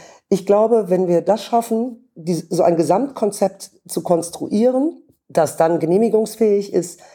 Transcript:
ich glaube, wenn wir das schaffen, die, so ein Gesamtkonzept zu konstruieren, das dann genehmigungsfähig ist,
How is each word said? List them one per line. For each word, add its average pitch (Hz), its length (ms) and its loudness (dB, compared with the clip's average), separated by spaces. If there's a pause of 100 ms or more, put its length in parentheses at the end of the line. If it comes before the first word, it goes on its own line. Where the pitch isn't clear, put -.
(280)
ich 180 180 0
glaube, 214 440 2
wenn 185 180 2
wir 170 140 2
das 202 220 0
schaffen, 233 680 -4
die, 170 200 -6
so 165 280 -2
ein 170 140 4
Gesamtkonzept 202 960 -2 (180)
zu 175 140 -6
konstruieren, 247 1000 -2 (260)
das - 280 0
dann 165 220 2
genehmigungsfähig 208 920 0
ist, - 280 -4 (140)